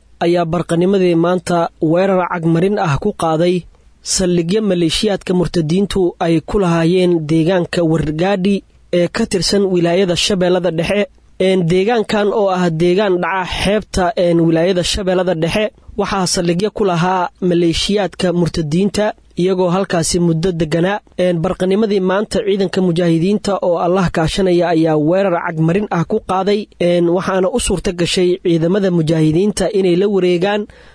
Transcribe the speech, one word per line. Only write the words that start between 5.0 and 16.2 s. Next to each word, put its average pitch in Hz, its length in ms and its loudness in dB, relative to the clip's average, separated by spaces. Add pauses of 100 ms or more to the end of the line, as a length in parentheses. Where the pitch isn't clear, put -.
murtadiintu 180 680 0 (180)
ay 170 220 0
ku - 180 -4
lahaayeen 175 540 2 (140)
deegaanka 160 560 0
Wargaadhi 170 760 0 (360)
ee 175 160 2
ka - 180 -4
tirsan 202 400 0
wilaayada 175 500 0
Shabeellada 180 540 0
Dhexe. 170 320 -2 (380)
Een, 190 260 2
deegaankan 208 680 0
oo 202 160 0
ah 180 220 0
deegaan 180 500 2
dhaca 180 240 -2
xeebta, 185 680 -2
een, 175 320 2
wilaayada 170 360 2
Shabeellada 185 520 -2
Dhexe, 170 360 -2 (260)
waxaa 196 300 -2